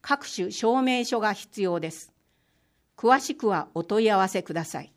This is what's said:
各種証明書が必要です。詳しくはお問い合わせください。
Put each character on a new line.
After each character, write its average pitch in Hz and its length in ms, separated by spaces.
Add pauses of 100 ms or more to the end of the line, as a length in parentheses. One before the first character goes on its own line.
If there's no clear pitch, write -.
各 - 260
種 190 240
証 240 320
明 254 220
書 240 160
が 214 120
必 - 300
要 175 180
で 160 120
す。 - 200 (840)
詳 254 240
し - 160
く 233 120
は 175 260
お 165 100
問 220 200
い 214 60
合 196 80
わ 190 100
せ 147 140
く - 120
だ 165 100
さ 139 180
い。 - 140